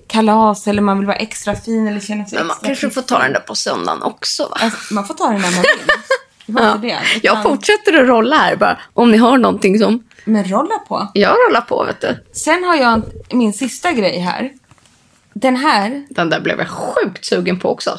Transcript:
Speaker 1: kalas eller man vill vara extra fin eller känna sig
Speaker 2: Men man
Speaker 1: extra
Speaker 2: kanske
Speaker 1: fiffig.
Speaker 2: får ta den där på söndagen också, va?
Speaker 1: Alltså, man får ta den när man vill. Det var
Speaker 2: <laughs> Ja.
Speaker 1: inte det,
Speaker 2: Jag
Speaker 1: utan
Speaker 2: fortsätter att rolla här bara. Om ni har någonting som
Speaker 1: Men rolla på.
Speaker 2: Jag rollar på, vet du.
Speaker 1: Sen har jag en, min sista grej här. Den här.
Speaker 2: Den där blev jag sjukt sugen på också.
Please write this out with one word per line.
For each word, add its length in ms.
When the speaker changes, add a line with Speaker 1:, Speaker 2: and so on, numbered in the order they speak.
Speaker 1:
kalas 640
eller 140
man 160
vill 80
vara 100
extra 380
fin 340
eller 120
känna 260
sig 120
Speaker 2:
Men 80
man 100
Speaker 1:
extra 100
Speaker 2:
kanske 220
Speaker 1:
fiffig. 60
Speaker 2:
får 80
ta 200
den 100
där 80
på 140
söndagen 480
också, 400
va? 180
Speaker 1:
Alltså, 340
man 120
får 80
ta 160
den 100
när 100
man 120
vill. 240
Det 60
var 100
Speaker 2:
<laughs> 0
Ja. 120
Speaker 1:
inte 120
det, 120
Speaker 2:
Jag 180
Speaker 1:
utan 20
Speaker 2:
fortsätter 600
att 60
rolla 280
här 200
bara. 220
Om 160
ni 80
har 200
någonting 400
som 240
Speaker 1:
Men 200
rolla 340
på. 260
Speaker 2:
Jag 220
rollar 120
på, 240
vet 160
du. 320
Speaker 1:
Sen 320
har 120
jag 160
en, 120
min 200
sista 400
grej 260
här. 340
Den 220
här. 540
Speaker 2:
Den 200
där 100
blev 180
jag 100
sjukt 560
sugen 340
på 140
också. 260